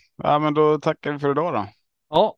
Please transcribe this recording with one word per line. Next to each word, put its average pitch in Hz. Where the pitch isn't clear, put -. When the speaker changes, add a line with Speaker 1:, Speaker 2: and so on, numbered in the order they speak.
Speaker 1:
Ja, 147
men 151
då 151
tackar 151
vi 147
för 143
idag 151
då. 101
Speaker 2:
Ja, 175